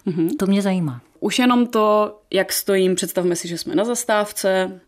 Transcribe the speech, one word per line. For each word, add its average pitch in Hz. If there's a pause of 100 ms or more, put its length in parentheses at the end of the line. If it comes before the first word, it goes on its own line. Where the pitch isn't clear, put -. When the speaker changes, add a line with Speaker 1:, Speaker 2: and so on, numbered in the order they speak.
Speaker 1:
Mhm. 165
Speaker 2:
To 196
mě 196
zajímá. 175 (180)
Speaker 1:
Už 208
jenom 247
to, 214 (160)
jak 190
stojím, 185
představme 175
si, 170
že 170
jsme -
na 202
zastávce 202